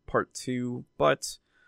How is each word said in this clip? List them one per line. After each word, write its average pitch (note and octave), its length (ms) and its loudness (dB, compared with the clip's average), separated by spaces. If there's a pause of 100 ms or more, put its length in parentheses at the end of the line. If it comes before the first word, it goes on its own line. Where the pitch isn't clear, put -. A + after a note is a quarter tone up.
Part - 260 0
two, B2 500 -4 (140)
but C#3+ 400 2 (300)